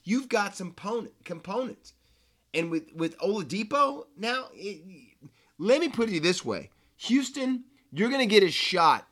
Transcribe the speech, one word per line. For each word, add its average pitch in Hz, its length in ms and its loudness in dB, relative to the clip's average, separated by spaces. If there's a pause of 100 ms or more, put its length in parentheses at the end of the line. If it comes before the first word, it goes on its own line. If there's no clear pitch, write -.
You've 247 260 -2
got - 260 0
some 180 180 -12
pon-, 208 360 -8 (140)
components. 190 720 -10 (600)
And 170 160 -2
with, 160 240 -4
with 160 260 -4
Oladipo 214 840 0 (120)
now, 240 360 -4
it, 170 280 -12 (760)
let 240 240 4
me 330 80 0
put 233 200 0
it 170 120 -2
this 175 240 0
way. 92 240 -6 (280)
Houston, 262 680 0 (280)
you're 202 180 0
gonna 262 180 2
get 202 160 8
a 170 80 4
shot 160 600 2